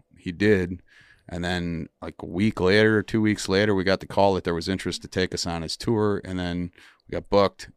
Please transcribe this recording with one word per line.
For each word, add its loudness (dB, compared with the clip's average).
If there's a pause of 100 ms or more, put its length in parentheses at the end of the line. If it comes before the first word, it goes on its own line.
(180)
He -8
did. 2 (500)
And -6
then, -4 (120)
like, -12
a -10
week -2
later, 4
two 0
weeks 0
later, 2
we 0
got 2
the -16
call 2
that -2
there -2
was -6
interest -4
to -16
take -2
us -6
on -6
his -8
tour, 0
and -6
then -4 (360)
we -20
got -8
booked, 2